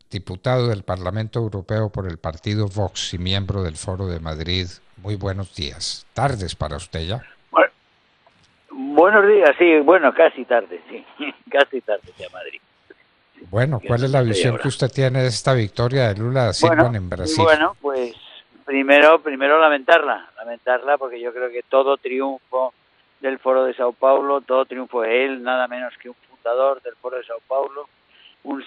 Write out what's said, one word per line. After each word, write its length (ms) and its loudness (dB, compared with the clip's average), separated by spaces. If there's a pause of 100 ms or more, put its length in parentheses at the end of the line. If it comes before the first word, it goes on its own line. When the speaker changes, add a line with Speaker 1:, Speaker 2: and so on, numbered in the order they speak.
(120)
Speaker 1:
diputado 560 -4
del 160 -4
Parlamento 560 -6
Europeo 500 -4
por 180 -8
el 120 -8
partido 480 -4
Vox 480 -6
y 20 -6
miembro 460 -4
del 120 -6
Foro 300 -8
de 140 -6
Madrid, 480 -6 (300)
muy 180 -8
buenos 400 -8
días. 580 -10
Tardes 420 0
para 200 -4
usted 320 -8
ya. 160 -6 (260)
Speaker 2:
Bueno, 220 4 (960)
buenos 580 4
días, 300 6
sí, 220 6
bueno, 340 6
casi 320 2
tarde, 420 -2
sí, 160 -18 (140)
<laughs> 160 -10 (160)
casi 320 0
tarde 380 -8
ya 120 -16
Madrid. 300 -18 (880)
Speaker 1:
Bueno, 300 0
Speaker 2:
Que 80 -14
Speaker 1:
¿cuál 140 0
Speaker 2:
no 40 0
Speaker 1:
es 60 -2
la 80 2
Speaker 2:
estoy 100 2
Speaker 1:
visión 220 2
Speaker 2:
ahora. 100 -4
Speaker 1:
que 60 -2
usted 240 -2
tiene 320 0
de 40 2
esta 280 0
victoria 540 0
de 100 -4
Lula 260 0
da 80 0
Silva 300 2
Speaker 2:
Bueno, 120 0
Speaker 1:
en 140 -6
Brasil? 340 -2
Speaker 2:
bueno, 380 4
pues 320 -4 (500)
primero, 600 6
primero 360 2
lamentarla, 800 2
lamentarla 600 -2
porque 200 -10
yo 140 -8
creo 160 -6
que 140 -10
todo 340 2
triunfo 800 -6 (460)
del 180 -4
Foro 260 2
de 80 -2
Sao 180 -2
Paulo, 500 2
todo 240 0
triunfo 360 -6
de 240 2
él, 180 -6
nada 240 -2
menos 300 -10
que 120 -20
un 60 -20 (140)
fundador 520 -2
del 140 -14
Foro 220 -10
de 80 -12
Sao 220 -12
Paulo, 420 -6 (540)
un 240 -10